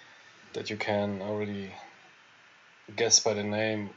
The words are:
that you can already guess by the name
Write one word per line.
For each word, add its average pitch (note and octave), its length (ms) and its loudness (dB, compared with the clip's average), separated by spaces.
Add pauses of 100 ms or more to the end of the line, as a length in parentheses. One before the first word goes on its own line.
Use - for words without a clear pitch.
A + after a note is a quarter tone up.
(540)
that G#2 160 -6
you G#2+ 60 -4
can G2+ 460 0
already G#2 500 -4 (1200)
guess A2+ 240 6
by A2 140 2
the G#2 100 -2
name G#2 520 0